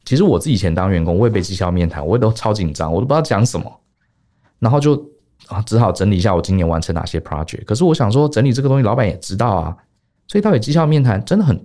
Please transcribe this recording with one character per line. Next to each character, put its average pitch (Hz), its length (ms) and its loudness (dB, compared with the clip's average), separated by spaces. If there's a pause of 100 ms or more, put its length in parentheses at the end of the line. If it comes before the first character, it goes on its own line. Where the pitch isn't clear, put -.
其 127 100 0
实 165 80 4
我 147 140 4
自 82 100 -4
己 151 60 2
以 104 40 2
前 90 160 0
当 92 180 0
员 85 120 2
工， 85 140 0
我 117 100 4
也 110 60 0
被 101 80 0
绩 92 140 -6
效 90 160 -2
面 87 180 0
谈， 73 160 -8
我 90 100 0
也 123 60 2
都 110 100 2
超 113 220 -2
紧 92 180 -2
张， 78 220 -4
我 92 80 0
都 127 60 -4
不 139 40 0
知 143 40 2
道 160 80 2
讲 110 200 0
什 95 160 -2
么。 - 220 -14 (760)
然 117 120 0
后 147 80 2
就， 147 240 2 (440)
啊， 98 160 -8
只 110 160 0
好 110 120 4
整 95 200 0
理 98 60 2
一 87 40 0
下 95 140 2
我 85 40 0
今 95 160 -2
年 90 100 2
完 82 140 0
成 82 140 -6
哪 80 140 -4
些 82 120 -4
project。 - 460 -10
可 - 80 -2
是 131 100 0
我 170 100 4
想 113 180 0
说， 143 180 2
整 - 160 0
理 131 80 2
这 131 80 -2
个 139 80 0
东 135 80 2
西， 135 60 2
老 107 120 0
板 123 120 0
也 87 100 -4
知 - 180 -10
道 113 140 0
啊。 85 260 -2 (520)
所 - 100 -2
以 208 60 2
到 214 80 2
底 143 80 4
绩 107 120 -4
效 160 140 2
面 151 180 4
谈 101 220 0
真 202 140 0
的 220 40 2
很， 131 220 2